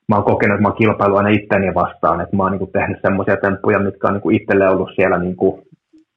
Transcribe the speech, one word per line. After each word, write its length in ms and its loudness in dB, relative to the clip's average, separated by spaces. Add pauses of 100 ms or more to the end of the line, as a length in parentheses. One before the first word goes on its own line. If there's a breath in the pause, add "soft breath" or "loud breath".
mä 60 4
oon 100 2
kokenut, 300 2
että 60 -2
mä 60 2
oon 100 -2
kilpailu 380 2
aina 140 2
itteni 440 0
vastaan, 480 -2
että 140 -6
mä 80 0
oon 80 0
niinku 220 -6
tehnyt 280 -2
semmosia 360 0
temppuja, 420 -2
mitkä 280 -4
on 60 0
niinku 160 -4
itselle 400 2
ollut 260 0
siellä 220 0
niinku 440 -2 (560)